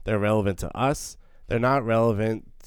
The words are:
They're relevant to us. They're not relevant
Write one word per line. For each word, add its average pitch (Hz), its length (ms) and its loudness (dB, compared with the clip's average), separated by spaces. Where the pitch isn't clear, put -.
They're 107 160 -2
relevant 104 400 2
to - 180 -8
us. 139 400 -4
They're 117 140 -2
not 131 240 2
relevant 113 680 0